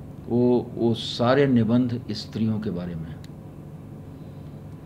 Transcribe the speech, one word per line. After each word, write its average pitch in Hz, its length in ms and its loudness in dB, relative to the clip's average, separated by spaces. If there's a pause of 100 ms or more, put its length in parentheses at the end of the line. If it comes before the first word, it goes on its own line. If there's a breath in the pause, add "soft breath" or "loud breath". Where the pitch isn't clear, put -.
(280)
वो, 120 460 4
वो 113 200 2
सारे 131 520 4
निबंध 120 540 4 (100)
स्त्रियों 107 500 -2
के 107 100 -4
बारे 87 240 -4
में। 78 200 -8 (1700)